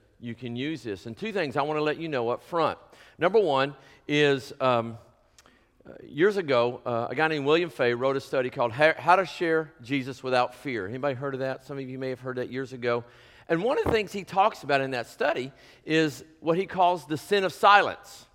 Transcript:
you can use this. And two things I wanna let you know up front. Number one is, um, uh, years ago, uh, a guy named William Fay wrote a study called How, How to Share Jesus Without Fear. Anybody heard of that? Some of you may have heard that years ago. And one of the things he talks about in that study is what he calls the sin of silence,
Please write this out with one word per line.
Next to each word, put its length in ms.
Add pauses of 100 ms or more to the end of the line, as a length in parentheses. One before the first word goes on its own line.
(180)
you 160
can 220
use 260
this. 240
And 100
two 140
things 260
I 60
wanna 200
let 160
you 100
know 220
up 120
front. 340 (420)
Number 200
one 360 (320)
is, 540
um, 380 (880)
uh, 60 (140)
years 300
ago, 480
uh, 240
a 60
guy 140
named 180
William 240
Fay 240
wrote 200
a 60
study 300
called 220
How, 260
How 180
to 80
Share 480 (100)
Jesus 400
Without 320
Fear. 320
Anybody 280
heard 180
of 80
that? 240
Some 140
of 100
you 100
may 120
have 100
heard 160
that 160
years 220
ago. 300 (440)
And 140
one 160
of 60
the 60
things 220
he 120
talks 400
about 180
in 80
that 160
study 440 (360)
is 380 (160)
what 180
he 80
calls 400
the 100
sin 280
of 100
silence, 800